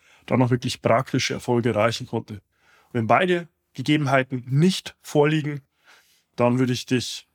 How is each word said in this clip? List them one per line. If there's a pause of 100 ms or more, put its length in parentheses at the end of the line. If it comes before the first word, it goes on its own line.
(260)
dann
auch
wirklich
praktische
Erfolge
erreichen
konnte. (520)
Wenn
beide (260)
Gegebenheiten
nicht
vorliegen, (760)
dann
würde
ich
dich